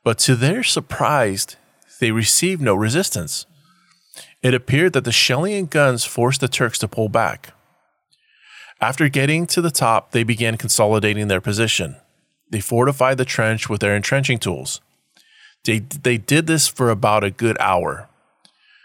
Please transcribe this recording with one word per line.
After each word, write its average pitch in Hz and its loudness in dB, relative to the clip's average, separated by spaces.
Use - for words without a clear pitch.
but 113 2
to 135 4
their 151 0
surprise, 127 -2
they 117 2
received 151 0
no 113 2
resistance. 107 -2
It 127 2
appeared 139 2
that 131 0
the 120 -2
shelling 156 0
and 190 -4
guns 135 2
forced 123 0
the 131 0
Turks 120 -2
to 107 -2
pull 110 -4
back. 107 -2
After 135 0
getting 147 0
to 175 0
the 170 0
top, 113 2
they 113 0
began 113 0
consolidating 104 2
their 92 2
position. 104 -2
They 107 -4
fortified 131 2
the 127 0
trench 110 -2
with 104 -4
their 104 2
entrenching 131 0
tools. 69 -6
They, 113 0
they 120 -2
did 151 0
this 160 0
for 123 0
about 107 2
a 101 -2
good 110 -2
hour. 90 -2